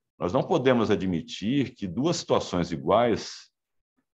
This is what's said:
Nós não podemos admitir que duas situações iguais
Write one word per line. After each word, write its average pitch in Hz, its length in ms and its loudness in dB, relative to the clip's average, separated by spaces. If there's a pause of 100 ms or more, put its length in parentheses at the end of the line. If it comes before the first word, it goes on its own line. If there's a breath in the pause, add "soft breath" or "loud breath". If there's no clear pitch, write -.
(180)
Nós 90 140 -2
não 127 120 0
podemos 120 460 2
admitir 95 840 -2
que 101 120 -8
duas 117 280 -2
situações 87 560 0
iguais 90 800 0 (680)